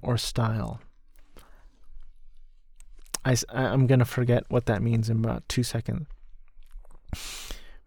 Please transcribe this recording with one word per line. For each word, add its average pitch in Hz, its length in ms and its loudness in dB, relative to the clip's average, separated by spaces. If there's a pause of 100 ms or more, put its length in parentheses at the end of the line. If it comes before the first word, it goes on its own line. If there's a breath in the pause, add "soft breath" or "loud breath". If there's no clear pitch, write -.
or 120 160 0
style. 110 640 -2 (2500 soft breath)
I 131 80 4
s-, 120 160 2
I, 123 160 -2
I'm 127 220 6
gonna 123 180 8
forget 123 440 4
what 123 180 2
that 110 160 2
means 113 260 2
in 113 160 2
about 117 240 -2
two - 140 0
seconds. 117 440 -2 (1800 loud breath)